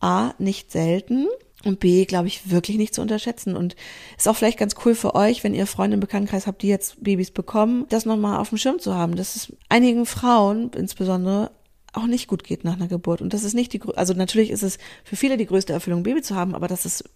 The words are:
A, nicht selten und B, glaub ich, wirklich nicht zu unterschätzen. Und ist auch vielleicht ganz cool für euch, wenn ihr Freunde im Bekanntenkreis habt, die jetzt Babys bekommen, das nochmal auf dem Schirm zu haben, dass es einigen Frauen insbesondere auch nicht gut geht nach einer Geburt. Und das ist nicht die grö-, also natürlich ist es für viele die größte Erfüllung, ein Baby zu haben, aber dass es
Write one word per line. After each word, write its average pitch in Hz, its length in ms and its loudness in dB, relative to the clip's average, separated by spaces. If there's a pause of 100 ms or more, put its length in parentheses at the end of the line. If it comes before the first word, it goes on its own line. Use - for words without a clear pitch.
A, 190 380 0
nicht 196 320 -4
selten 190 560 0 (380)
und 196 160 -2
B, 185 240 6
glaub 180 220 0
ich, - 240 -8
wirklich 175 260 2
nicht 214 180 0
zu - 60 -4
unterschätzen. 214 560 -4
Und 175 200 -4 (420)
ist - 100 2
auch 226 80 2
vielleicht 233 220 2
ganz 202 160 -2 (100)
cool 233 100 6
für 208 200 -2
euch, 214 300 4
wenn 208 100 0
ihr 196 120 0
Freunde 202 280 0
im 202 60 2
Bekanntenkreis 202 460 -2
habt, 196 160 -6
die 196 60 0
jetzt - 340 -2
Babys 190 280 0
bekommen, 233 580 0
das 220 160 0
nochmal 208 340 0
auf 208 120 -4
dem 220 80 -2
Schirm 269 220 0
zu 196 140 -4
haben, 170 220 0
dass - 200 -6
es - 160 -10 (160)
einigen 240 380 4
Frauen 233 720 2
insbesondere 185 760 -2 (420)
auch 220 140 -2
nicht 240 220 -2
gut 185 160 -4
geht - 180 -6
nach 170 140 -2
einer 180 100 -4
Geburt. 175 340 -2
Und 180 140 -4
das 214 80 -2
ist 208 120 -4
nicht 240 180 0
die 196 80 -6
grö-, - 140 -8
also 185 200 0
natürlich 190 360 2
ist 208 120 -2
es 190 160 -2 (240)
für - 140 -10
viele 269 200 2
die 220 100 0
größte 185 260 0
Erfüllung, 175 280 -2
ein 175 40 -4
Baby 262 180 0
zu 196 140 -4
haben, 180 180 -2
aber 175 140 -4
dass 185 160 -4
es - 180 -6 (140)